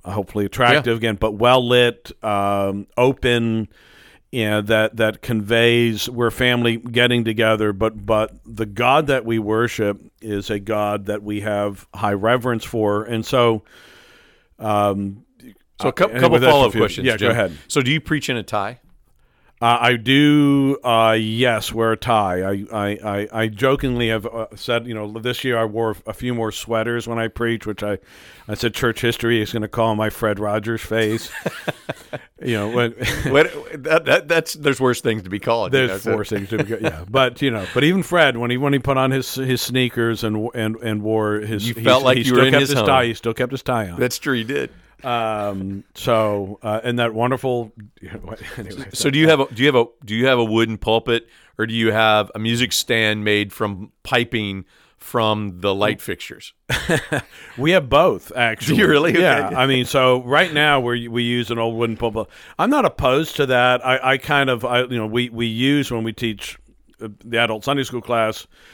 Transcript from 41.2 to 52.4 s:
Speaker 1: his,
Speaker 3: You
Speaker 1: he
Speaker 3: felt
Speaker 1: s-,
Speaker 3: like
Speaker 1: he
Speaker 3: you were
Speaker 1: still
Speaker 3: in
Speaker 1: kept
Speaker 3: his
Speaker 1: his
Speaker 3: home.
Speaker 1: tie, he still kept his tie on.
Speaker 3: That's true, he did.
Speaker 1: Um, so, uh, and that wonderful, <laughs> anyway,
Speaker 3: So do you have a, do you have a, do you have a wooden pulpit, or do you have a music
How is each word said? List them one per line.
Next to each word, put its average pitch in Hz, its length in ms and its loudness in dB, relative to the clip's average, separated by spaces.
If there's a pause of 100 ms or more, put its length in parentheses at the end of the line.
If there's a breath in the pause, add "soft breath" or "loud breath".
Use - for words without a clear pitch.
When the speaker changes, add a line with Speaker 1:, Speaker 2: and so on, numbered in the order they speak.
Speaker 1:
his, 104 260 -4
Speaker 3:
You 120 60 -4
Speaker 1:
he 113 100 -8
Speaker 3:
felt 131 200 4
Speaker 1:
s-, - 20 -2
Speaker 3:
like 127 120 4
Speaker 1:
he 117 60 0
Speaker 3:
you 127 80 0
were 123 60 4
Speaker 1:
still 131 100 6
Speaker 3:
in 131 60 2
Speaker 1:
kept 143 80 4
Speaker 3:
his 135 80 0
Speaker 1:
his 139 100 0
Speaker 3:
home. 104 80 2
Speaker 1:
tie, 131 200 4
he 113 60 -4
still 113 200 -4
kept 123 180 -4
his 135 100 -8
tie 113 280 -2
on. 90 100 -10
Speaker 3:
That's 123 200 0
true, 135 160 -2
he 113 100 -2
did. 135 240 -4 (340 soft breath)
Speaker 1:
Um, 104 800 -4 (120)
so, 104 640 0
uh, 110 220 -2
and 120 160 -2
that 117 140 0
wonderful, 123 580 -2 (300)
<laughs> - 560 -14
anyway, 113 360 -14
Speaker 3:
So - 160 -2
do 139 100 0
you 156 100 6
have 151 100 6
a, 135 140 -2
do 113 100 -2
you 143 40 4
have 139 80 4
a, 117 100 4 (180)
do 107 120 -6
you 120 120 0
have 127 120 4
a 117 40 2
wooden 110 340 2
pulpit, 113 500 0 (300 soft breath)
or 110 80 -2
do 113 80 -6
you 113 180 0
have 107 440 2
a 107 40 -8
music 117 320 -2